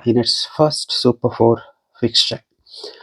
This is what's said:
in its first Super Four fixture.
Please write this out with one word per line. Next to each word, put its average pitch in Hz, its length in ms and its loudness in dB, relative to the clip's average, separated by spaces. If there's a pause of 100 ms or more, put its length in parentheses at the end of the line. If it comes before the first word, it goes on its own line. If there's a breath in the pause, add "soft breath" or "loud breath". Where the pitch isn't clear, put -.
in 117 160 4
its - 100 -2 (220)
first 151 320 0 (140)
Super 123 360 0
Four 117 160 4 (460)
fixture. - 420 -2 (600 loud breath)